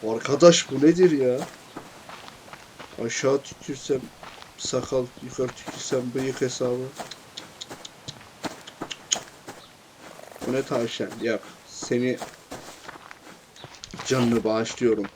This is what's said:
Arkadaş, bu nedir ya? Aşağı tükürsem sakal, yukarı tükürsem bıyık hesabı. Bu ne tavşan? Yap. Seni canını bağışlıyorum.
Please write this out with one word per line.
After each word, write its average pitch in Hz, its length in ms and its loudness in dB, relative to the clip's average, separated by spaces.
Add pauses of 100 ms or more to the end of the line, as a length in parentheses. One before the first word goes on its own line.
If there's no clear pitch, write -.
Arkadaş, 135 640 8
bu 135 140 4
nedir 170 260 8
ya? 131 280 4 (1700)
Aşağı 135 360 2
tükürsem - 600 -4 (560)
sakal, 127 480 0 (180)
yukarı 127 240 -2
tükürsem - 540 -4 (140)
bıyık 131 260 -2
hesabı. 123 360 0 (3750)
Bu 120 60 0
ne 135 100 0
tavşan? 117 460 -2 (120)
Yap. 113 200 0 (260)
Seni 123 500 0 (1900)
canını 120 380 2
bağışlıyorum. 110 600 2 (100)